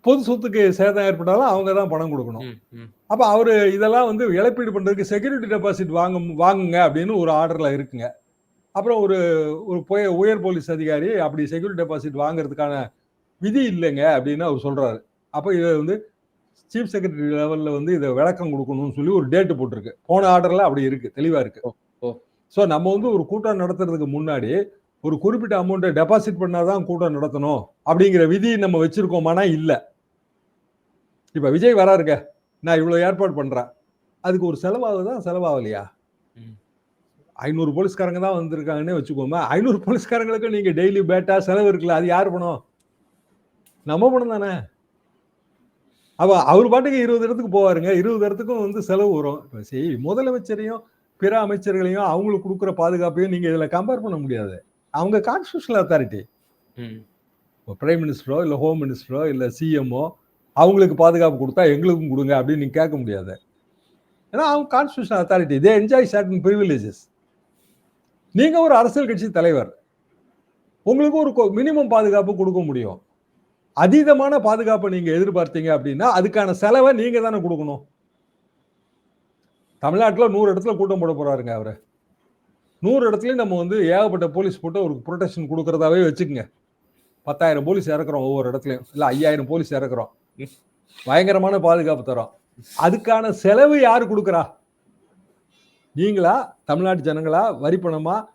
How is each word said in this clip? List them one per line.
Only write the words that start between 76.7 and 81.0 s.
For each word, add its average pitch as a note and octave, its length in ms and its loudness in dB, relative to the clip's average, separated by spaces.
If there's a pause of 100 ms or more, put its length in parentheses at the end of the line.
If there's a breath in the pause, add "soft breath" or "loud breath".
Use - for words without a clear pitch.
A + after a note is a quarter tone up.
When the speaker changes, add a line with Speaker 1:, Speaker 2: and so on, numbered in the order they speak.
Speaker 1:
நீங்க A#3+ 280 0
தானே A3 180 -2
கொடுக்கணும். D3+ 460 -6 (1900)
தமிழ்நாட்டுல G#3 500 2
நூறு G3+ 260 2
இடத்துல G3 220 -2
கூட்டம் F#3+ 220 0
போட E3+ 140 -2